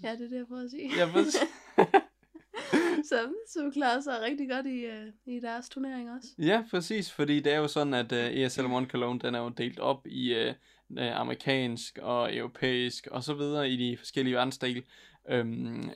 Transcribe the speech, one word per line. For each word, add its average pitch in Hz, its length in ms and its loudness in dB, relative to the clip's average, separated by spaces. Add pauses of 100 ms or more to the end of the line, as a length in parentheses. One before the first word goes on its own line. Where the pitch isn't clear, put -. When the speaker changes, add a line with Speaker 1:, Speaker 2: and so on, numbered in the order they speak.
Speaker 1:
Ja, 226 100 -4
det 233 120 -8
er 233 40 -10
det, 254 80 -6
jeg 247 100 -8
prøver 247 180 -8
at 247 60 -10
sige. 269 260 -8
Speaker 2:
Ja, 339 160 4
præcis. 311 280 4 (360)
Speaker 1:
<laughs> - 160 6 (1160)
Som, 247 260 0 (140)
som 285 240 -4
klarer 262 280 2
sig 269 200 -2
rigtig 269 300 -2
godt 269 160 -2
i, 254 180 -4
øh, 220 220 -10 (200)
i 247 140 -6
deres 233 280 -8
turnering 262 420 -6
også. 247 180 -12 (100)
Speaker 2:
Ja, 202 320 4
præcis, 185 420 -2
fordi 147 280 2
det 143 120 4
er 151 40 4
jo 151 120 2
sådan, 147 260 2
at, 123 180 0
øh, 120 140 2
E 127 220 2
S - 100 -2
L 131 60 0
One 127 220 0
Cologne, 123 340 0
den 120 140 0
er 120 40 0
jo 120 100 -2
delt 120 300 -4
op 131 280 0
i, 123 280 0
øh, 120 200 2 (440)
øh, 120 220 0
amerikansk 123 840 -2
og 117 340 0
europæisk 123 720 0
og 123 180 -6
så 151 100 -2
videre 147 360 0
i 127 60 2
de 123 200 0
forskellige 127 400 0
verdensdele, 127 460 0 (460)
øhm, 120 680 -2